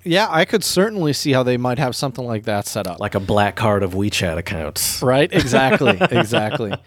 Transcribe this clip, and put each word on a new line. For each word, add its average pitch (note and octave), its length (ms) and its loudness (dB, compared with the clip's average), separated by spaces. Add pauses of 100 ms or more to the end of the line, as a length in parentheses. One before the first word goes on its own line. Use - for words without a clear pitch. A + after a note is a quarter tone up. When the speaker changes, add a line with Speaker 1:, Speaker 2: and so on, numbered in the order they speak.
Speaker 1:
Yeah, F#3+ 260 2
I E3 140 2
could G3 180 0
certainly F#3+ 500 0
see C#3 200 0
how C3 100 4
they B2 140 2
might B2 240 -2
have B2 160 -2
something B2+ 280 -6
like A2 200 -4
that G#2 240 -2
set G2+ 180 -4
up. E2+ 140 -8
Speaker 2:
Like G#2 160 -2
a G2 40 -2
black G2+ 360 2
card G#2 260 2
of F2+ 120 -2
WeChat F#2+ 440 -2
accounts. - 640 -6
Speaker 1:
Right. C#3 300 4
Exactly. C#3 680 2
Speaker 2:
<laughs> F#3 140 2
Speaker 1:
Exactly. A2 600 0 (140)